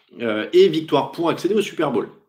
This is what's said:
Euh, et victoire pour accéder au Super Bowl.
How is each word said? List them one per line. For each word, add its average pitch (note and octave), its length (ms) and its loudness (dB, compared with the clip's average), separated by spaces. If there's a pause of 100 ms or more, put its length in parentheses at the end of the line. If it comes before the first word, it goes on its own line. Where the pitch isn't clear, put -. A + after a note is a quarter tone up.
(220)
Euh, G#2+ 320 -4
et F#3 160 8
victoire D#3 420 -2
pour E3 180 -2
accéder F3 240 -2
au G#3+ 80 2
Super D3+ 300 -4
Bowl. G#2+ 160 -2 (220)